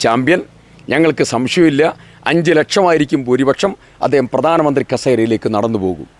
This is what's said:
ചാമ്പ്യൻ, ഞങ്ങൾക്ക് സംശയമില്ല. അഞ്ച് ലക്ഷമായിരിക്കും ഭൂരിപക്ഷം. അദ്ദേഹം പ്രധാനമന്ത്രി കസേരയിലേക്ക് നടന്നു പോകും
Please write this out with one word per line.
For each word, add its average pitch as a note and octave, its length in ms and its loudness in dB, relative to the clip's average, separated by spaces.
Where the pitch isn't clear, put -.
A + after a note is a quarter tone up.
ചാമ്പ്യൻ, B2+ 360 0
ഞങ്ങൾക്ക് C3 320 0
സംശയമില്ല. C#3 480 2
അഞ്ച് E3 300 0
ലക്ഷമായിരിക്കും D#3+ 680 0
ഭൂരിപക്ഷം. C3 460 0
അദ്ദേഹം C3+ 300 0
പ്രധാനമന്ത്രി D3 580 0
കസേരയിലേക്ക് A2+ 640 0
നടന്നു A2 280 -2
പോകും D#2+ 240 -6